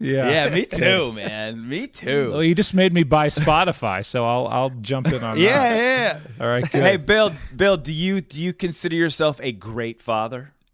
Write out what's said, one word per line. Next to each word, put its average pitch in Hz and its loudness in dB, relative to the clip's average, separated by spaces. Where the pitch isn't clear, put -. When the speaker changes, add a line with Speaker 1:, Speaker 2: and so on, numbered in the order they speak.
Speaker 1:
Yeah. 135 0
Speaker 2:
Yeah, 151 0
me 180 2
too, 170 0
man. 107 -8
Me 202 -6
too. 131 -2
Speaker 1:
Well, 147 0
you 165 4
just 196 0
made 185 4
me 170 4
buy 151 4
Spotify, 151 0
so 120 -2
I'll, 120 0
I'll 123 0
jump 131 -4
in 135 0
on 113 -4
Speaker 3:
<laughs> - -
Yeah, 190 4
Speaker 1:
that. 247 2
Speaker 3:
yeah, 233 0
yeah. 131 -6
Speaker 1:
All 120 0
right, 123 0
good. 147 -2
Speaker 2:
Hey, 190 4
Bill, 202 2
Bill, 190 4
do 151 -6
you, 185 0
do - -12
you 180 -2
consider 170 -6
yourself 156 0
a 135 -4
great 113 -8
father? 117 -4